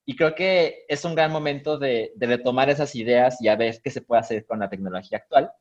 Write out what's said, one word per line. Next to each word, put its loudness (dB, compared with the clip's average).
Y -8
creo 2
que 0
es -6
un -4
gran 2
momento -4
de, -2
de -4
retomar 2
esas -2
ideas 2
y 2
a 6
ver -2
qué -8
se -10
puede 2
hacer -6
con -6
la -4
tecnología -8
actual. 0